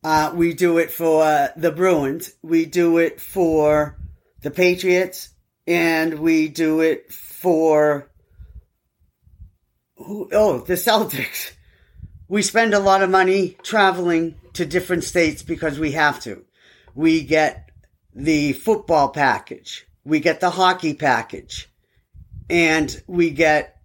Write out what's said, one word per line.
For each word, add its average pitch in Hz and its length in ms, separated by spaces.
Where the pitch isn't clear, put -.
Uh, 156 300
we 170 180
do 170 260
it 165 140
for, 160 320
uh, 151 320
the 165 160
Bruins. 160 720
We 165 240
do 170 320
it 165 220
for 151 800
the 147 80
Patriots. 180 800
And 165 520
we 160 300
do 156 320
it 160 320
for, 151 960
who, 208 360
oh, 196 280
the 180 140
Celtics. - 760
We 202 160
spend 226 320
a 202 60
lot 196 220
of 185 80
money 185 520
traveling 175 720
to 175 120
different 175 380
states 160 400
because 156 340
we 156 140
have 147 300
to. 101 220
We 160 260
get 151 480
the 147 420
football 170 560
package. - 760
We 156 160
get 160 220
the 180 100
hockey 180 440
package. - 760
And 160 580
we 175 240
get 151 540